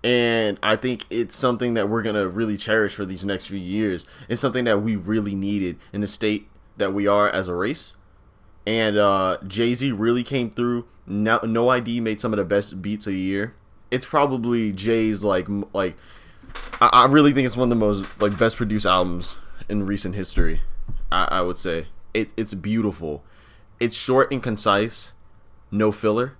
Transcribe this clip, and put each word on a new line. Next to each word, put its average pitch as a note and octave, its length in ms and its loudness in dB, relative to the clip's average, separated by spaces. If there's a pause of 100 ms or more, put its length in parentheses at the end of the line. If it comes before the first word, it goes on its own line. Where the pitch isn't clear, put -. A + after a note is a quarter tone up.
And A#2 580 2
I A2 140 2
think B2 340 -6
it's A2+ 260 -4
something B2 380 0
that G#2 160 0
we're A2+ 140 0
gonna G#2 240 0
really G#2+ 280 -2
cherish G#2+ 380 0
for G#2 100 -6
these F#2+ 220 -8
next G2 220 -4
few G2 100 -8
years. F#2+ 480 -4 (220)
It's A#2+ 120 -2
something B2 260 0
that G#2 180 2
we A2 120 0
really G2+ 380 -2
needed G2 460 -4 (120)
in G2+ 100 -6
the G2+ 60 -2
state G#2+ 400 -2 (300)
that G2 160 0
we G2+ 140 0
are G#2 200 4
as F#2 200 -2
a F2+ 80 -4
race. G#2+ 380 -4 (760)
And, A2 280 0
uh, G2 520 4
Jay-Z A#2+ 460 0
really A#2 300 0
came B2 280 -4
through. A#2+ 340 -2 (220)
No, G#2+ 360 0
No A#2 260 2
I B2+ 100 2
D A#2 200 -4
made A2 200 -2
some A#2 120 -2
of G#2+ 60 0
the G2+ 80 0
best G2 380 0
beats G#2 240 -4
of G2+ 60 -4
the F#2+ 60 -2
year. G2 360 -4 (340)
It's B2 160 -2
probably A#2+ 680 0
Jay's, G#2+ 520 0
like, F#2+ 260 0
m-, G2+ 240 -4
like, F#2 240 -2 (800)
I, A#2 140 6
I B2 140 8
really D3 260 8
think B2+ 140 2
it's A#2 100 -4
one B2+ 80 2
of B2 60 2
the A#2+ 40 4 (100)
most, G2 200 0 (140)
like, G2+ 180 2
best A2+ 180 4
produced G#2+ 300 0
albums F2+ 540 0 (280)
in G#2 180 -2
recent G2 300 -2
history, F#2 460 4 (500)
I, F2+ 180 2
I F#2 120 0
would F2+ 160 -2
say. E2 300 -4 (260)
It, A2 220 -2
it's G#2+ 200 -4
beautiful. F#2 680 -2 (560)
It's A#2+ 160 0
short C3 360 2
and C3 100 -4
concise, G#2+ 720 0 (560)
no G#2 220 2
filler A2+ 480 -2